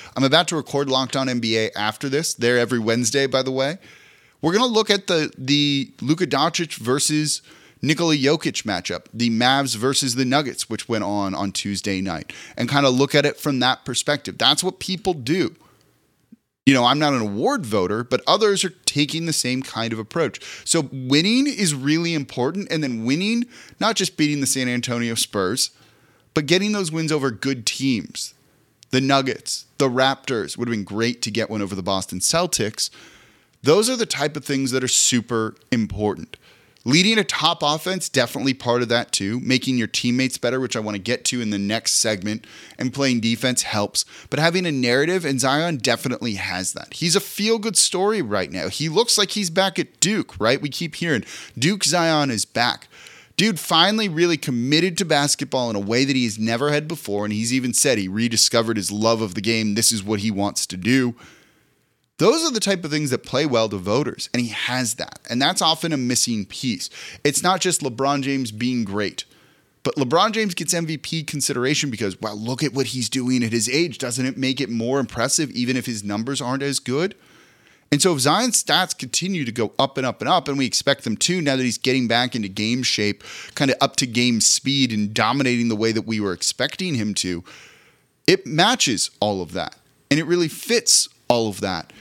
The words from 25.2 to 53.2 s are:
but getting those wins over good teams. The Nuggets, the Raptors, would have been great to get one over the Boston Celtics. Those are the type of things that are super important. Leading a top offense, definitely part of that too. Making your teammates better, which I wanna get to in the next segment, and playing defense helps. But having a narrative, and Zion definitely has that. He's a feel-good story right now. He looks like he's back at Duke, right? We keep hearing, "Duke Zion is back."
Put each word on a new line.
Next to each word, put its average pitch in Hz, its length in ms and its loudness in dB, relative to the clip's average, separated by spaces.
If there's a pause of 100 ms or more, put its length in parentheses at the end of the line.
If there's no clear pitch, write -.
but 156 140 0
getting 185 260 2
those 196 180 -2
wins 160 220 -2
over 139 180 0
good 120 360 -4
teams. - 640 -2 (600)
The 131 100 4
Nuggets, 135 640 -2 (100)
the 135 140 2
Raptors, 127 680 0
would 120 120 -4
have 117 60 -2
been 104 100 -4
great 113 360 -2
to 110 100 -6
get 107 200 -2
one 110 100 -4
over 98 140 -4
the 95 80 -6
Boston 95 380 -2
Celtics. 160 680 0 (760)
Those 202 280 4
are 262 60 -2
the 233 100 -2
type 147 280 -2
of 147 120 -10
things 135 240 0
that 127 120 0
are 123 60 -4
super 113 680 2 (140)
important. 104 680 -2 (480)
Leading 185 300 6
a 202 80 2
top 170 380 0
offense, 160 480 -2
definitely 127 420 0
part 123 300 0
of 117 80 -2
that 117 200 0
too. 104 300 -2
Making 127 380 0
your 113 80 0
teammates 123 500 0
better, 127 240 -2
which 127 160 -4
I 113 40 -4
wanna 104 180 -4
get 110 260 -4
to 123 160 -2
in 113 80 -2
the 104 100 -2
next 101 340 -2
segment, 107 540 -2 (320)
and 123 140 -2
playing 131 280 2
defense 117 420 0
helps. - 420 -2 (240)
But 127 100 -2
having 170 280 2
a 170 40 -2
narrative, 139 540 2
and 135 160 0
Zion 143 380 0
definitely 120 560 -2
has 92 400 -4
that. - 180 -14
He's 165 240 0
a 196 40 4
feel-good 214 580 -2
story 202 420 2
right 101 320 -2
now. 87 160 -4
He 151 220 -4
looks 214 260 2
like 202 140 2
he's 202 180 -4
back 185 300 0
at - 200 -6
Duke, 190 400 0
right? 117 220 2
We 147 80 -6
keep 151 280 -8
hearing, 147 280 0 (340)
"Duke 185 260 0
Zion 156 460 2
is 110 140 -2
back." - 440 -2 (500)